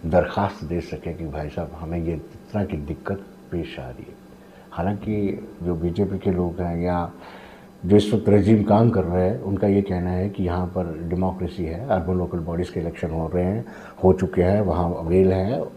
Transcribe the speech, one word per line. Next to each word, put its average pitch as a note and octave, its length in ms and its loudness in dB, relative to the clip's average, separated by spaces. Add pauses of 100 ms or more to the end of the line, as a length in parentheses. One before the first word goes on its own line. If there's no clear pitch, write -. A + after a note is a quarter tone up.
दरख्वास्त F2+ 580 0
दे E2+ 180 -4
सकें - 360 -8
कि E2 80 -8
भाई D2+ 240 -8
साहब, D#2+ 300 -8
हमें E2 200 -6
ये E2 140 -2
इस - 400 -12
तरह G2+ 120 0
की E2 120 -6
दिक्कत - 460 -8 (280)
पेश - 280 -6
आ C3 40 -10
रही B2 260 -14
है। - 60 -20 (560)
हालांकि G2+ 760 -4 (160)
जो F2 120 0
बीजेपी F2+ 440 -2
के G2 120 0
लोग F2+ 300 -2
हैं E2+ 200 -2
या F2 300 -2 (760)
जो G2+ 120 8
इस G#2 160 4
वक्त G#2 160 2
रजीम G#2 340 6
काम A2 260 6
कर F#2+ 140 2
रहे F2+ 260 2
हैं, B2 120 -2
उनका G2 260 0
ये G2 140 6
कहना F2+ 280 -2
है F#2 200 0
कि G2 140 -4
यहाँ F2+ 240 0
पर E2+ 420 -4
democracy F2+ 540 -2
है, E2+ 260 -6
urban F#2 240 0
local F2+ 260 -2
bodies E2+ 320 -4
के F#2 80 -4
election E2+ 300 -6
हो E2 260 -4
रहे F2+ 80 2
हैं, G2+ 220 -2 (380)
हो F#2+ 100 8
चुके F#2 280 0
हैं, G2+ 200 4
वहाँ F2 380 0
avail F#2 340 4
है F#2+ 300 0 (140)